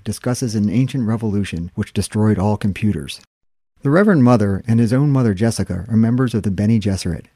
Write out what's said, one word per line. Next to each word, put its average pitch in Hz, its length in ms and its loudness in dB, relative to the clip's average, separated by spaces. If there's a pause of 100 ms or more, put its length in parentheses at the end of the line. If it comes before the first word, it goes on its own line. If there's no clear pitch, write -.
discusses 120 500 -4
an 104 160 0
ancient 123 380 0
revolution 101 680 -4
which - 180 -8
destroyed 107 460 0
all 101 180 0
computers. 95 640 -4 (640)
The 139 80 0
Reverend 175 340 4
Mother 104 420 2
and 113 140 2
his 113 120 2
own 143 180 2
mother, 123 240 2
Jessica, 92 540 -2
are 110 80 -2
members 117 380 2
of 104 100 -2
the 104 60 -2
Bene 107 300 2
Gesserit, 95 560 -4